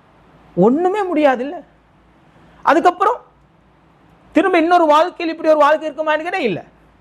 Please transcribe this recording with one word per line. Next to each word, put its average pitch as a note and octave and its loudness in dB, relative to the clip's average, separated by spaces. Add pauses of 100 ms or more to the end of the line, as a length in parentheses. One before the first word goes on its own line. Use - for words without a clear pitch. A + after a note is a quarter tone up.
(640)
ஒண்ணுமே F4+ 0
முடியாதுல்ல. C#4+ 0 (1120)
அதுக்கப்புறம் F4+ 0 (1160)
திரும்ப F#4 2
இன்னொரு F4 2
வாழ்க்கையில் D#4+ 0
இப்படி D#4+ -4
ஒரு D4+ 4
வாழ்க்கை D4+ 0
இருக்குமான்னு D#4 -4
கேட்டா F#4+ -6
இல்ல. D#3+ -4 (420)